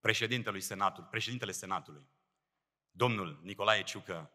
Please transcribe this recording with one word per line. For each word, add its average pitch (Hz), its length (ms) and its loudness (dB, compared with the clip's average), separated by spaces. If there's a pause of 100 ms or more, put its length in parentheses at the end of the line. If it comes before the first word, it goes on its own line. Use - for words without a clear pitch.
Președintelui 110 600 2
Senatului, 95 500 -2
președintele 113 420 -4
Senatului, 85 560 -6 (800)
domnul 98 520 0
Nicolae 101 400 4
Ciucă 87 520 -8